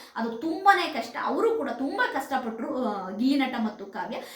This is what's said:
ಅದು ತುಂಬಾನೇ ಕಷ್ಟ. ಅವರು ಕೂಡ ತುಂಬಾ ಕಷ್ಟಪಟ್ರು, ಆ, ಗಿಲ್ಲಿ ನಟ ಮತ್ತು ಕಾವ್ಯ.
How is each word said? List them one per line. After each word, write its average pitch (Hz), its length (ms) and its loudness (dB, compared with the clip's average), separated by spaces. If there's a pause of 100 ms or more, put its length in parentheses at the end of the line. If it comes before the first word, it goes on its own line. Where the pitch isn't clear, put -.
(160)
ಅದು 226 220 -2
ತುಂಬಾನೇ 359 560 4
ಕಷ್ಟ. - 300 -6
ಅವರು 427 340 2
ಕೂಡ 262 120 -2
ತುಂಬಾ 381 440 0
ಕಷ್ಟಪಟ್ರು, 254 760 -2
ಆ, 190 220 -4
ಗಿಲ್ಲಿ 254 300 4
ನಟ 247 200 0
ಮತ್ತು 208 260 -2
ಕಾವ್ಯ. 196 320 -6 (180)